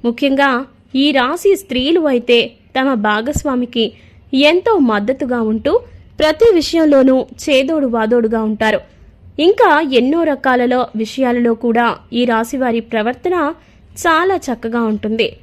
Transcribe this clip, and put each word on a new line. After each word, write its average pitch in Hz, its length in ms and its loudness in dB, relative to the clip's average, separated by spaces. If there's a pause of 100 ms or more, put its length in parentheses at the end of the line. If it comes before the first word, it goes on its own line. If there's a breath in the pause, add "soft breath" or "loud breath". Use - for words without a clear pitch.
ముఖ్యంగా 269 600 0 (300)
ఈ 285 160 2
రాశి 294 440 0
స్త్రీలు 285 480 -2 (100)
అయితే 240 380 2 (280)
తమ 269 140 0
భాగస్వామికి 240 1000 -4 (580 soft breath)
ఎంతో 370 240 2 (160)
మద్దతుగా 240 500 -2 (120)
ఉంటూ 247 200 -2 (460 soft breath)
ప్రతి 311 400 4
విషయంలోనూ 269 640 2 (200)
చేదోడు 277 420 0
వాదోడుగా 226 640 0
ఉంటారు. 214 300 -2 (640 soft breath)
ఇంకా 415 260 4 (260)
ఎన్నో 285 320 2
రకాలలో 254 580 0 (140)
విషయాలలో 240 500 0 (120)
కూడా 233 340 0 (220)
ఈ - 60 2
రాశి 233 320 -2
వారి 240 220 -2 (120)
ప్రవర్తన 247 440 -4 (680 soft breath)
చాలా 359 320 2 (100)
చక్కగా 233 360 -4 (100)
ఉంటుంది. 214 360 -2 (160)